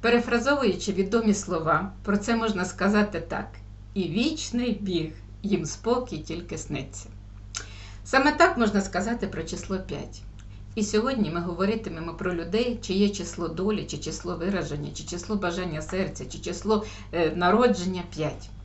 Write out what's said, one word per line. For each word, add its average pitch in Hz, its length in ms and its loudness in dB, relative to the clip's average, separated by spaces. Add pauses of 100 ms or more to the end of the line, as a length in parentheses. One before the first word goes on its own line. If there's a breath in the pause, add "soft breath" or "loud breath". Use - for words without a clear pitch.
Перефразовуючи 233 920 4
відомі 208 400 4
слова, 165 580 2 (120)
про 208 140 2
це 233 180 2
можна 208 300 2
сказати 208 640 2
так: - 200 -6 (460)
«І 190 100 0
вічний 240 680 0 (100)
біг, 170 300 -2 (320)
їм 170 220 2
спокій 233 520 -2
тільки 160 400 -8
сниться». - 520 -8 (960 loud breath)
Саме 277 280 6
так 339 260 6
можна 202 240 4
сказати 202 460 -2
про - 160 -6
число 190 360 -4
п'ять. - 420 -8 (540 loud breath)
І 220 80 2
сьогодні 214 460 2
ми 170 120 -2
говоритимемо 175 720 -2
про 180 220 -2
людей, 208 460 0
чиє 202 280 4
число 170 380 -4
долі, 185 380 -2
чи 156 120 -6
число 160 380 -6
вираження, 151 580 -2
чи - 100 -10
число 175 320 -4
бажання 175 460 -2
серця, 185 440 -4
чи - 140 -8
число, 208 460 0 (260 loud breath)
е, 165 240 2
народження 180 680 4 (120)
п'ять. 151 340 -4 (160)